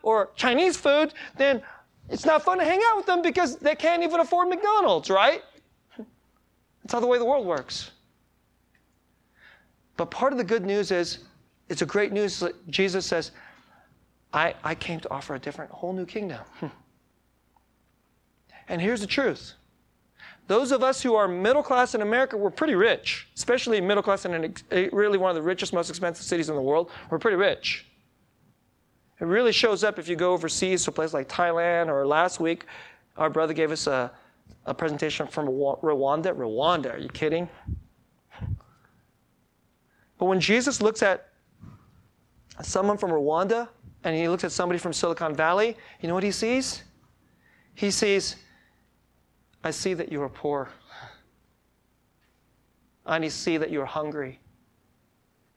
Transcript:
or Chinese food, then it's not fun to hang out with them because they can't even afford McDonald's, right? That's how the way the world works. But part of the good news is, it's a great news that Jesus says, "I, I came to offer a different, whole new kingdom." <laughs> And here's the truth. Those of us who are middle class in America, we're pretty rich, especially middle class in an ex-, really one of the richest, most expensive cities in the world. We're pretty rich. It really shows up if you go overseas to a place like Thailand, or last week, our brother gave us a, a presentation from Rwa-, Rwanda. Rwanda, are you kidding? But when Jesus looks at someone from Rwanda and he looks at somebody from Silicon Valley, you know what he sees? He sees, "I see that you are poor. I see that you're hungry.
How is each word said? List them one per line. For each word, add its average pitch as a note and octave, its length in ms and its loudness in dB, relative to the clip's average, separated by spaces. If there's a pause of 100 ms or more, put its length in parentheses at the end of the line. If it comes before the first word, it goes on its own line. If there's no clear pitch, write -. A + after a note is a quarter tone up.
or A3 340 2
Chinese C#4+ 400 2
food, D4+ 380 2 (220)
then C4+ 260 2 (460)
it's - 180 -6
not D4+ 160 4
fun F#4 160 2
to E4+ 60 2
hang F#4 160 2 (100)
out G#4+ 80 2
with - 80 -6
them F4+ 160 2
because E4+ 340 0
they D4 180 2
can't E4+ 280 2
even E4 180 2
afford F4 280 2
McDonald's, F#4 600 2
right? G#3 340 4 (540)
That's - 960 -20
how A#3+ 80 0
the A#3+ 60 0
way B3 120 4
the A#3 60 0
world B3 220 2
works. - 460 -6 (2000)
But E3+ 140 -4
part C4+ 220 0
of B3+ 60 -2
the A#3 60 0
good F#3+ 200 0
news G3+ 260 0
is, F3 300 -2 (480)
it's E3+ 140 -4
a D#3+ 40 0
great G3+ 260 0
news G3+ 280 -2
that F3 280 -6
Jesus F#3 380 0
says, E3 240 -2 (1000)
"I, D#3+ 220 2 (100)
I D#3+ 100 -4
came E3 260 -8
to - 100 -10
offer C#3 240 -8
a C3 40 -6
different, - 320 -12
whole F3 220 -8
new F#3 140 -6
kingdom." F3 340 -8 (200)
<laughs> D#3 100 -8 (2000)
And F3 120 -4
here's G#3+ 200 0
the G3+ 60 -6
truth. - 480 -2 (920)
Those B3 260 2
of B3 100 2
us C4 200 2
who A#3+ 120 2
are G3+ 140 6
middle G#3 340 2
class B3 320 2
in G#3+ 80 -2
America, A#3+ 340 0
we're G3+ 140 0
pretty D#4 240 -2
rich, F#3 600 2
especially A#3+ 460 0
middle G3+ 220 2
class G3 220 0
in F3 100 -4
an E3 100 -2
ex-, - 200 -10 (280)
really G#3 260 2
one F#3 120 2
of E3+ 60 0
the D#3 60 -4
richest, F3+ 300 -2
most E3+ 180 -2
expensive E3+ 340 -6
cities E3 240 -2
in D#3 60 -2
the C#3 80 -2
world. D#3 280 0 (200)
We're E3 80 0
pretty G#3 180 2
rich. - 500 0 (1300)
It E3+ 40 -6
really A3 280 4
shows G#3+ 320 2
up G#3 140 0
if D#3+ 100 -8
you F3 80 -2
go F3+ 160 2
overseas F3 520 0
to D3+ 60 -2
a - 20 -2
place D#3+ 200 -2
like C3+ 160 -4
Thailand, E3+ 600 0
or C#3 180 0
last D#3+ 340 2
week, E3 260 -2 (500)
our D#3 140 0
brother D#3+ 220 0
gave D#3 180 0
us D#3 160 -6
a, B2+ 240 0 (560)
a D#3 80 -4
presentation D3+ 520 -4
from D3+ 200 -6
Rwa-, C#3 340 -2
Rwanda. D3+ 540 0
Rwanda, C3 600 0
are - 40 -10
you C3 100 -10
kidding? D#3+ 400 -2 (2750)
But F#3 80 0
when F#3+ 140 2
Jesus A#3+ 400 2
looks G#3+ 220 0
at - 260 2 (1300)
someone G3+ 340 0
from G3 140 -4
Rwanda F3 580 0 (360)
and E3 120 -2
he E3 120 0
looks F3 160 -2
at D#3+ 80 -4
somebody F3+ 260 0
from E3+ 140 -6
Silicon E3 420 -2
Valley, F#3 420 2 (240)
you E3+ 80 -4
know E3+ 60 0
what F#3+ 100 2
he G3+ 60 2
sees? B3 520 -2 (920)
He G3+ 160 0
sees, G3 460 0 (1300)
"I D#3+ 60 -4
see F#3 240 -4
that E3 160 -6
you C#3+ 120 -4
are C3+ 60 -4
poor. C#3 400 -6 (2500)
I D#3+ 220 -2
see E3 280 -2
that D#3 140 -2
you're C#3+ 160 -4
hungry. D3 540 -8 (1160)